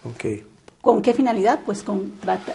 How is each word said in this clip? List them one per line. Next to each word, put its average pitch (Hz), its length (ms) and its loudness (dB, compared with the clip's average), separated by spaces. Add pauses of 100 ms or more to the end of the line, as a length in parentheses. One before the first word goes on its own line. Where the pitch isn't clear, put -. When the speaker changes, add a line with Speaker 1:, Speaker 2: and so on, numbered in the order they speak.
Speaker 1:
Ok. 117 200 -10 (580)
Speaker 2:
¿Con 226 180 4
qué 233 140 2
finalidad? 240 500 2
Pues 202 180 -6
con 202 280 -4 (100)
trata-, 185 340 -4